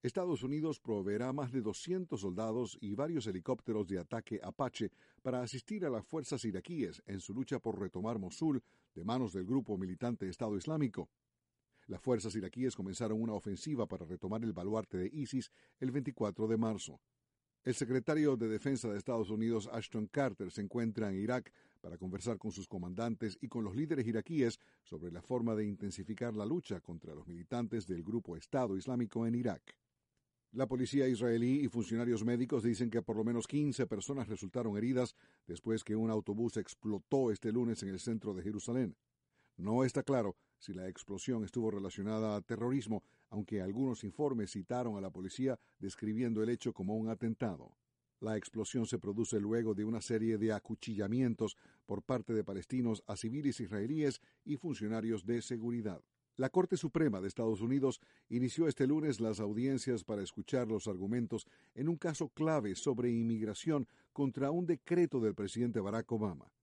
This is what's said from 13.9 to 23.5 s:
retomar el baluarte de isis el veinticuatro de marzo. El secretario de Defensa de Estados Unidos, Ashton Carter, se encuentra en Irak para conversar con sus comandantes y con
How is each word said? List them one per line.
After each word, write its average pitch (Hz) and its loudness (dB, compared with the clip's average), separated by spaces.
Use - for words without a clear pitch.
retomar 95 -4
el 110 0
baluarte 98 -2
de 90 0
isis 135 -4
el 131 0
veinticuatro 113 -2
de 113 4
marzo. 107 -2
El 123 2
secretario 135 4
de 113 0
Defensa 117 0
de 101 0
Estados 110 0
Unidos, 110 2
Ashton 110 -4
Carter, 107 -2
se - -8
encuentra 107 0
en 95 -2
Irak 113 -2
para 85 -12
conversar 92 -4
con 107 -4
sus 92 -10
comandantes 101 -4
y 120 -8
con 113 -4